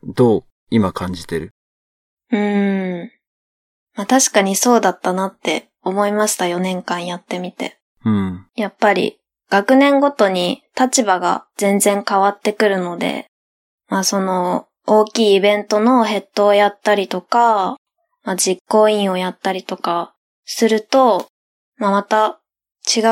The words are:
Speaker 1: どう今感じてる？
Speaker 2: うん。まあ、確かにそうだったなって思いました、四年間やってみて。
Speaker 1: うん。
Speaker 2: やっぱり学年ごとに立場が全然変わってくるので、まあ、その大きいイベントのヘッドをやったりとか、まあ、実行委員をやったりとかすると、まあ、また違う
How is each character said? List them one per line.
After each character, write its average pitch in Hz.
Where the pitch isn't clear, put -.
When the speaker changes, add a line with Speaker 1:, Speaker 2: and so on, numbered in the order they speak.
Speaker 1:
ど 117
う -
今 104
感 92
じ 82
て 82
る？ -
Speaker 2:
う 214
ん。 196
ま 202
あ、 202
確 269
か 208
に 196
そ 247
う 220
だ 190
っ 180
た 185
な 190
っ -
て -
思 196
い 208
ま 214
し -
た、 185
四 175
年 185
間 175
や 175
っ 175
て 180
み 180
て。 -
Speaker 1:
う 113
ん。 95
Speaker 2:
や 202
っ -
ぱ 208
り -
学 202
年 277
ご 285
と 220
に 180
立 254
場 185
が 175
全 202
然 202
変 202
わ 196
っ 196
て 214
く 214
る 196
の 175
で、 180
ま 190
あ、 190
そ 202
の 185
大 214
き 214
い -
イ 196
ベ 202
ン 202
ト 208
の 240
ヘ 214
ッ 190
ド 208
を 208
や 208
っ 202
た 208
り 196
と 185
か、 226
ま 196
あ、 -
実 185
行 214
委 214
員 202
を 185
や 185
っ 175
た 190
り 185
と 185
か 170
す -
る 214
と、 240
ま 208
あ、 -
ま 202
た 214
違 233
う -